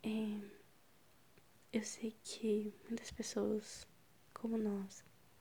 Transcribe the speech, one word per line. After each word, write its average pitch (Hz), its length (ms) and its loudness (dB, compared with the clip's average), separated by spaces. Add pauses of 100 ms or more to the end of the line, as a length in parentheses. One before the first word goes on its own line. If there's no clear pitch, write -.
É, 214 380 2 (1300)
eu 220 120 4
sei - 400 -4
que 214 500 2 (140)
muitas 226 240 -4
pessoas, - 760 0 (460)
como 226 240 0
nós, 202 460 0 (380)